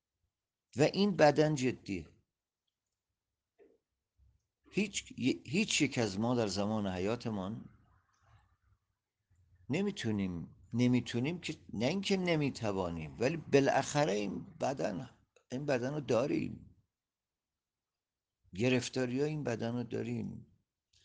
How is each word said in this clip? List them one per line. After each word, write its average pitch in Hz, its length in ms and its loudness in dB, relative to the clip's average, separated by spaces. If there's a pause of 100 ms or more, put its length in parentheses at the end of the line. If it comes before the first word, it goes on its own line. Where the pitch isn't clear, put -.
(760)
و 120 60 2
این 190 340 4
بدن 151 400 6
جدیه. 104 540 -4 (2500)
هیچ، - 420 -4 (320)
هیچ 185 360 0
یک 139 160 0
از 104 220 0
ما 120 160 2
در 117 120 2
زمان 101 400 0
حیاتمان 104 800 -4 (2000)
نمیتونیم، 107 840 -2 (180)
نمیتونیم 123 680 2
که، - 180 -8 (160)
نه 104 120 -2
اینکه 196 320 0
نمیتوانیم، 95 1000 -2
ولی 143 180 0
بالاخره 143 760 2
این 202 320 -4 (160)
بدن، 131 500 -2 (420)
این 127 140 -6
بدن 127 280 0
رو 151 80 -4
داریم، - 760 -2 (1800)
گرفتاری 127 680 0
های 151 80 0
این 151 140 -4
بدن 117 320 -2
رو 123 80 -2
داریم، 113 640 -6 (580)